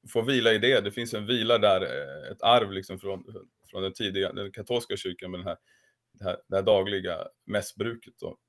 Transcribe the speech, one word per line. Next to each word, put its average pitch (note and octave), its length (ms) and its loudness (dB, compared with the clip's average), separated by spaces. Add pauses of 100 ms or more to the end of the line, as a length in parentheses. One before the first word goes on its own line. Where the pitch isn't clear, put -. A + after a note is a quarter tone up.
få A2+ 140 0
vila A#2 300 4
i G#2+ 60 4
det. A#2+ 220 4
Det G2+ 120 -4
finns A#2 220 -6
en G#2+ 120 -6
vila A#2 320 2
där, G2+ 240 6
eh, C#2 500 -8
ett - 100 -10
arv A2 300 6
liksom F#2+ 260 -8
från, F#2+ 260 -8 (460)
från F#2+ 120 -8
den F#2+ 100 -4
tidiga, G2 400 -2
den G2 200 -8
katolska A2+ 440 -4
kyrkan F2+ 340 -8
med F#2 100 -10
den F#2 60 -10
här, E2 100 -6 (640)
det G2+ 60 -14
här, F2+ 120 -2 (120)
det F#2+ 80 0
här G2 60 4
dagliga F#2+ 540 2 (300)
mässbruket - 720 -6
då. F2+ 60 -10 (220)